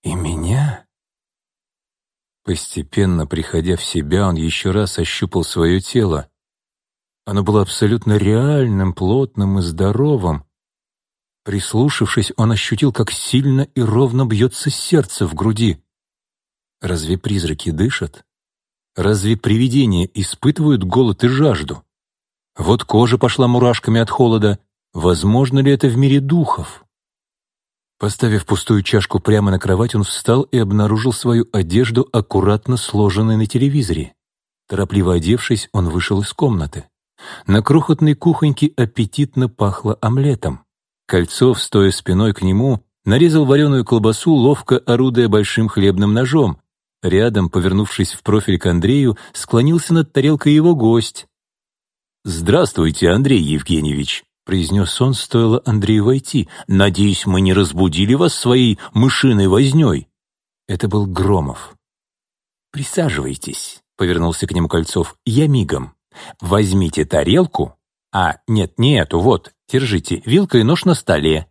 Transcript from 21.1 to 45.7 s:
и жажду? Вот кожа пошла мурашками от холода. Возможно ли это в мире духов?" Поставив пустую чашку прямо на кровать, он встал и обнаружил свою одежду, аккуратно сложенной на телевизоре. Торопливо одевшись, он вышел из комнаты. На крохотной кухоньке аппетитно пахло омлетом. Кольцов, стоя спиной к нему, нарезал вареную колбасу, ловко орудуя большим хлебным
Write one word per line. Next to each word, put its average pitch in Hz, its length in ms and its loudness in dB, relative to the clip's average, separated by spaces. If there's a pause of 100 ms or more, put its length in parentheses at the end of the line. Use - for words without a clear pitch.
и - 20 4
жажду? 127 560 0 (720)
Вот - 300 0
кожа 117 320 2
пошла 123 320 2
мурашками 123 500 2
от 113 100 0
холода. 107 500 2 (340)
Возможно 104 680 2
ли 135 100 2
это 139 200 2
в 117 80 0
мире 139 240 4
духов?" - 680 -2 (1120)
Поставив 104 460 -2
пустую 104 380 0
чашку - 360 0
прямо 104 300 2
на 95 100 0
кровать, 98 360 -2
он 104 80 0
встал 120 400 0
и - 160 -4
обнаружил 107 540 0
свою 117 380 0
одежду, 110 600 0
аккуратно 104 640 0
сложенной 107 600 0
на 110 100 0
телевизоре. 120 640 -2 (540)
Торопливо 95 480 0
одевшись, 98 560 -2
он 92 180 0
вышел 92 320 -2
из 101 120 -8
комнаты. 95 520 -4 (640)
На 104 160 2
крохотной 151 500 2
кухоньке 151 640 0
аппетитно 123 720 -2
пахло 107 500 -4
омлетом. 117 640 -2 (440)
Кольцов, 104 520 2
стоя 98 300 2
спиной 98 440 0
к - 100 -6
нему, 107 400 0 (200)
нарезал 151 420 4
вареную 139 380 2
колбасу, 110 500 0
ловко 131 440 2
орудуя 120 500 2
большим 107 400 0
хлебным 101 460 2